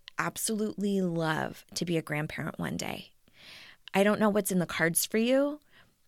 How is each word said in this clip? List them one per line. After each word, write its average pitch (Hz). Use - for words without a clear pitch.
absolutely 202
love 165
to 175
be 170
a 156
grandparent 151
one -
day. -
I 196
don't 208
know 214
what's 202
in 185
the 170
cards 165
for -
you, 269